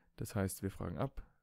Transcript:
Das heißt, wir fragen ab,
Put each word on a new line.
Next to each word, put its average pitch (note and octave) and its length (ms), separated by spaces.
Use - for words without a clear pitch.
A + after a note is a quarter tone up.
Das - 200
heißt, G2 280
wir G2 80
fragen F2 260
ab, A#2+ 300